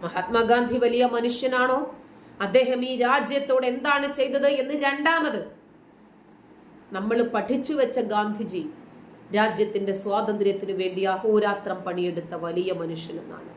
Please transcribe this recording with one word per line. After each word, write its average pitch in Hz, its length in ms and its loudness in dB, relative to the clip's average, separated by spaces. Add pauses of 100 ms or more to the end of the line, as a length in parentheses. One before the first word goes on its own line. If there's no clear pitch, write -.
മഹാത്മാഗാന്ധി 233 800 2
വലിയ 240 200 4 (120)
മനുഷ്യനാണോ? 254 600 0 (680)
അദ്ദേഹം 247 340 4 (100)
ഈ 254 40 -2 (100)
രാജ്യത്തോട് 269 680 2
എന്താണ് 277 360 0 (100)
ചെയ്തത് 269 300 2 (140)
എന്ന് 294 140 -4 (100)
രണ്ടാമത് 294 520 0 (1600)
നമ്മൾ 214 220 0 (160)
പഠിച്ചു 240 440 0
വെച്ച 254 200 2 (140)
ഗാന്ധിജി 208 500 -2 (760)
രാജ്യത്തിന്റെ 208 640 2
സ്വാതന്ത്ര്യത്തിനു 202 800 0
വേണ്ടി 185 220 -2 (100)
അഹോരാത്രം 202 760 2
പണിയെടുത്ത 175 480 -4 (100)
വലിയ 180 280 0 (100)
മനുഷ്യനെന്നാണ്. - 760 -8